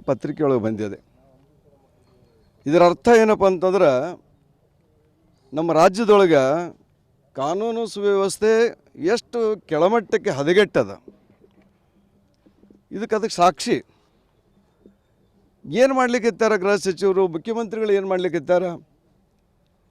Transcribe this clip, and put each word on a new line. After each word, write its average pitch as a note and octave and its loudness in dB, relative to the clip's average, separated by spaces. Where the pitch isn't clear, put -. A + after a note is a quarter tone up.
ಪತ್ರಿಕೆಯೊಳಗೆ C#3 -2
ಬಂದಿದೆ. G#2 -6
ಇದರ E3 4
ಅರ್ಥ F3 2
ಏನಪ್ಪ G#3+ 2
ಅಂತಂದ್ರೆ, F3+ 2
ನಮ್ಮ D#3+ -4
ರಾಜ್ಯದೊಳಗೆ F3 4
ಕಾನೂನು G#3+ -6
ಸುವ್ಯವಸ್ಥೆ G3+ -2
ಎಷ್ಟು G#3+ -4
ಕೆಳಮಟ್ಟಕ್ಕೆ F#3+ -2
ಹದಗೆಟ್ಟದ, C#3+ 0
ಇದಕ್ಕೆ A3 -6
ಅದಕ್ಕೆ G#3+ -6
ಸಾಕ್ಷಿ. F3+ 0
ಏನು B3+ 2
ಮಾಡ್ಲಿಕ್ಕಿತ್ತಾರ A3+ 0
ಗೃಹ G3 0
ಸಚಿವರು, F#3+ -2
ಮುಖ್ಯಮಂತ್ರಿಗಳು A3 -6
ಏನು G3 0
ಮಾಡ್ಲಿಕ್ಕಿತ್ತಾರ? F3+ -2